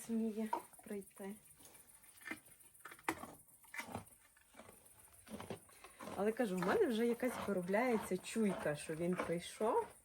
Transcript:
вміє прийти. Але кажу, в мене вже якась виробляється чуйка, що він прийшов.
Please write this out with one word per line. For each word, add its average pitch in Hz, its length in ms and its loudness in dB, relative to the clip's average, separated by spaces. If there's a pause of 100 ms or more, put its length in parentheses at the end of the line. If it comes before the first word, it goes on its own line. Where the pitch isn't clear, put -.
вміє 220 420 0 (340)
прийти. 202 520 -8 (4000)
Але 208 160 2
кажу, 220 240 2
в 180 40 2
мене 254 260 6
вже 233 220 4
якась 233 400 0
виробляється 202 720 2
чуйка, 180 580 0
що 160 200 -6
він 175 200 2
прийшов. 220 720 0 (180)